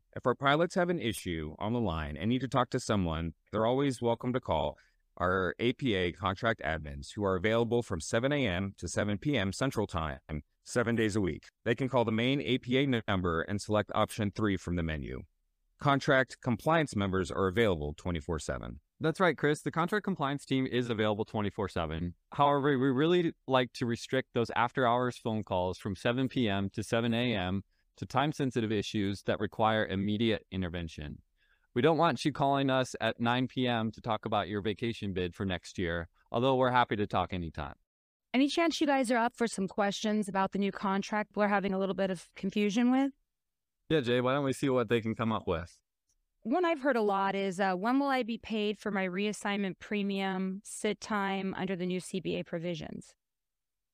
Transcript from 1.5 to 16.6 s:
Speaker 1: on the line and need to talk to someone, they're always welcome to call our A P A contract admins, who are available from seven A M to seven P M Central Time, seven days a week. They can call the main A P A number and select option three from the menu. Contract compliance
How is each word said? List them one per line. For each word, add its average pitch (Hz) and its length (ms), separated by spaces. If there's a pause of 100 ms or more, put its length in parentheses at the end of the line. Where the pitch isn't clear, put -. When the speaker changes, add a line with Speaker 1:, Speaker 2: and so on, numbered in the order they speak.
Speaker 1:
on 107 160
the 123 60
line 80 360
and 92 140
need 127 100
to 131 80
talk 123 220
to 127 100
someone, 82 540 (180)
they're 104 140
always 131 340
welcome 120 320
to 127 80
call 73 380 (400)
our 90 400
A 120 160
P 120 200
A 90 180
contract 95 520
admins, 73 500
who 104 80
are 95 140
available 113 460
from 87 180
seven 123 320
A 139 140
M 95 320
to 87 100
seven 101 300
P 147 180
M 98 160
Central 123 340
Time, 78 320 (460)
seven 117 300
days 110 200
a 110 60
week. 87 280 (160)
They 117 100
can 131 160
call 120 160
the 113 60
main 127 280
A 123 160
P 120 220
A 131 280
number 90 360
and 101 180
select 104 340
option 104 400
three 104 220
from 87 200
the 87 60
menu. 71 420 (540)
Contract 139 600
compliance 143 560